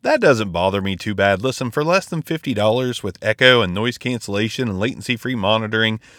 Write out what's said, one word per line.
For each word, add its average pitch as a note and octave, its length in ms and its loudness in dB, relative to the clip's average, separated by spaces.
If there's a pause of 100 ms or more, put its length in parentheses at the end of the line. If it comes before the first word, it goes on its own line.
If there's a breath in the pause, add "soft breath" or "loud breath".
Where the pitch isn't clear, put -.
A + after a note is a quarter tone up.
That C#4 180 2
doesn't A2+ 300 4
bother F#2 280 2
me F#2+ 160 -4
too G#2 200 -6
bad. G2 260 4
Listen, B2+ 300 -4
for D3 120 -2
less F3 220 0
than E3 160 -6
fifty D#3 320 -6
dollars A2+ 480 0
with F#2+ 200 -8
echo A#2+ 400 4
and F2+ 120 -2
noise A2+ 240 -4
cancellation A2+ 720 -4
and F#2+ 100 -4
latency-free B2 560 -4
monitoring A2 640 0 (200 loud breath)